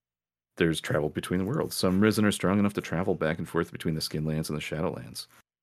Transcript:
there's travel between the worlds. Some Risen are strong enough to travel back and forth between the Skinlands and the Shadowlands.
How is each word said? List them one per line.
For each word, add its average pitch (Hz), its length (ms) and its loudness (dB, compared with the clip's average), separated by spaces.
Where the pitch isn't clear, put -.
there's 82 240 2
travel 76 300 0
between - 300 -2
the 95 40 0
worlds. 107 320 -2
Some 92 240 2
Risen 107 240 6
are 104 80 4
strong 98 260 2
enough 101 140 4
to 92 80 -2
travel 90 340 0
back 80 220 0
and 82 100 -6
forth 82 240 0
between - 240 -4
the 78 60 -4
Skinlands 78 480 -2
and 76 80 -4
the 76 60 -6
Shadowlands. 78 640 -6